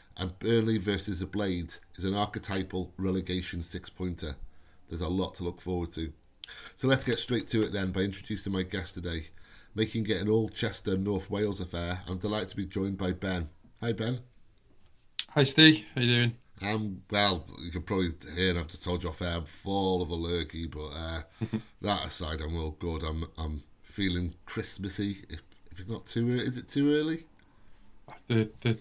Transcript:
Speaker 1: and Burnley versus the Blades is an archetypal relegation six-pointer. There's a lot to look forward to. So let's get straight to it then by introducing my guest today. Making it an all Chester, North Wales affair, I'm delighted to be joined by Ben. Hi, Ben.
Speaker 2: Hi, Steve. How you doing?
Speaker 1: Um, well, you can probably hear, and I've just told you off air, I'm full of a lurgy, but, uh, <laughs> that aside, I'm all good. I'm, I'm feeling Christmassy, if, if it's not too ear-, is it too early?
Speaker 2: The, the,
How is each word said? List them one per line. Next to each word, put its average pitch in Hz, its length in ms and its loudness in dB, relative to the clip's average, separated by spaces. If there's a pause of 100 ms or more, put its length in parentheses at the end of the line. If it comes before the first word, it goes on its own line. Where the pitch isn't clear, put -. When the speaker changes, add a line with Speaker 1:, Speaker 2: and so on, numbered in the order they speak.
(160)
Speaker 1:
and 90 220 -4
Burnley 113 380 4
versus 95 440 0
the 92 60 0
Blades 92 540 -2 (160)
is 87 80 -6
an 95 100 2
archetypal 95 840 -2
relegation 90 640 0
six-pointer. 85 720 -6 (520)
There's 82 120 -6
a 82 80 0
lot 92 280 0
to 92 80 -6
look 87 160 -4
forward 87 320 -2
to. 80 200 -4 (640)
So 131 120 0
let's 135 160 6
get 123 140 2
straight - 300 0
to 110 140 4
it 104 100 0
then 95 180 0
by 92 100 0
introducing 98 520 -2
my 95 120 2
guest 92 300 -4
today. 85 340 -4 (460)
Making 110 320 2
it 98 140 0
an 104 80 0
all 110 220 4
Chester, 104 460 -2
North 95 340 -2
Wales 101 300 0
affair, 87 460 -4
I'm 92 120 -4
delighted 104 320 -2
to - 60 -8
be 98 100 -2
joined 98 320 -2
by 90 140 0
Ben. 90 360 -2 (320)
Hi, 117 120 0
Ben. 117 280 -2 (1120)
Speaker 2:
Hi, 143 140 6
Steve. 156 400 8 (100)
How 127 80 2
you 120 120 6
doing? 120 220 4 (260)
Speaker 1:
Um, 101 480 -2
well, 101 360 4 (140)
you 85 100 -6
can 85 120 -4
probably 92 280 2 (260)
hear, 92 140 4
and 87 80 2
I've 82 100 -4
just - 160 -12
told 90 180 0
you 87 60 -2
off 80 140 -6
air, 87 140 -2
I'm 80 100 -4
full 95 560 2
of 80 80 -2
a 87 40 -2
lurgy, 82 520 -2
but, 76 280 -8
uh, 82 260 -4 (300)
<laughs> - 300 -6
that 92 260 0
aside, 78 340 -4
I'm 78 180 -4
all 78 140 -4
good. 82 300 -4
I'm, 80 220 -2 (140)
I'm 76 240 -4 (200)
feeling 90 520 -2 (100)
Christmassy, 101 840 -4
if, 82 120 -12 (280)
if - 100 -12
it's 92 100 -10
not 110 140 -6
too 117 260 0
ear-, 123 120 2
is 123 140 -2
it 120 120 -8
too 143 260 4
early? 160 300 0 (1040)
Speaker 2:
The, 110 240 4 (100)
the, 117 200 4